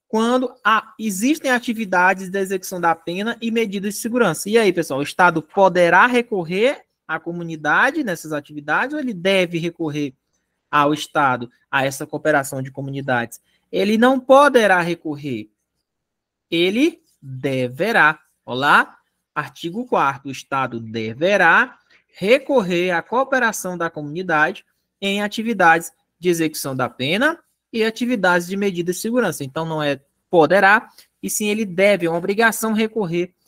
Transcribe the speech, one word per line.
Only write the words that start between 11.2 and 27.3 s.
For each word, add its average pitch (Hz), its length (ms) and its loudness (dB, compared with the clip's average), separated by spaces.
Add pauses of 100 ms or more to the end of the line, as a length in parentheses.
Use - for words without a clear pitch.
a 135 160 -2
essa 139 220 -6
cooperação 147 540 -2
de 135 100 -10
comunidades? 135 720 -6 (280)
Ele 202 280 0
não 247 200 4
poderá 262 600 6
recorrer. 147 720 -6 (1000)
Ele 202 540 0 (180)
deverá. 139 960 0 (280)
Olá, 143 520 2 (380)
artigo 170 500 -10
quarto. 143 440 -2
O - 20 -10
Estado 131 480 -6
deverá 165 1000 0 (300)
recorrer 185 840 0
à 170 120 -2
cooperação 226 720 -2
da 165 120 -4
comunidade 160 760 -4 (360)
em 196 200 -2
atividades 208 680 2 (260)
de 175 120 -2
execução 156 460 -2
da 127 140 -2
pena 214 500 -2 (320)